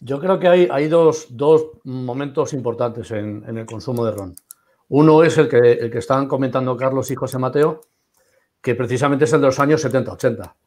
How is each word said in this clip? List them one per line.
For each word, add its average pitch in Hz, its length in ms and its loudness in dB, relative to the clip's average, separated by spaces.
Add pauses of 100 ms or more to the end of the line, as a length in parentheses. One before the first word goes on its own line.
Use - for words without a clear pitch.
Yo 139 200 -8
creo 185 180 0
que 180 100 2
hay, 175 220 6
hay 143 180 -2
dos, 160 420 2
dos 147 420 2 (120)
momentos 131 680 -6
importantes 117 580 -6
en, 104 360 -8
en 113 120 -10
el 113 80 -10
consumo 117 380 -6
de 110 80 -2
ron. 95 220 -10 (540)
Uno 156 340 4
es 165 160 2
el 151 100 4
que, 120 240 4
el 120 180 -2
que 117 80 -6
estaban 135 280 -2
comentando 131 500 -2
Carlos 131 340 -2
y 135 40 -4
José 127 240 -8
Mateo, 135 420 0 (840)
que 127 120 0
precisamente 127 500 0
es - 80 0
el 156 80 4
de 139 60 2
los 131 120 2
años 147 220 2
setenta, 131 320 -2
ochenta 104 440 -6 (100)